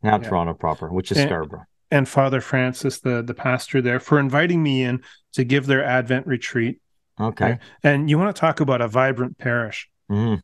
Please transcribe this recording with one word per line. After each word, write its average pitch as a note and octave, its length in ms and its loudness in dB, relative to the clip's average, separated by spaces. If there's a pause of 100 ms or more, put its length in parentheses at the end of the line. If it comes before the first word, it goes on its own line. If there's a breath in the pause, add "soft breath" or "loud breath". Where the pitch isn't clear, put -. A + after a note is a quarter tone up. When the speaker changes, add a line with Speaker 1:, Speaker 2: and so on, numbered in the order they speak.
Speaker 1:
Now G#2+ 160 0
Speaker 2:
Yeah. G#2 120 -10
Speaker 1:
Toronto E2+ 240 -2
proper, D#2+ 360 -6
which F#2 220 -4
is A#2+ 60 2
Speaker 2:
And C#3+ 100 2
Speaker 1:
Scarborough. D#2+ 360 -6 (280)
Speaker 2:
and C#3 160 4
Father C3+ 320 2
Francis, B2+ 580 -2
the, A#2+ 240 -2
the A#2 120 -8
pastor B2+ 460 -2
there, B2 200 0
for D3+ 180 4
inviting D#3 460 2
me C3 180 2
in B2+ 200 -2 (320 loud breath)
to C3 100 0
give C3+ 220 0
their C#3 180 2
Advent B2+ 420 0
retreat. B2 540 -2 (400)
Speaker 1:
Okay. A2 380 0 (260 loud breath)
Speaker 2:
And C#3+ 260 2
you D3+ 80 4
wanna G3 140 2
talk D#3+ 260 0
about C3+ 220 2
a A#2+ 80 0
vibrant B2+ 500 0
parish. A#2+ 500 -4 (220)
Speaker 1:
Mm-hmm. G#2 340 0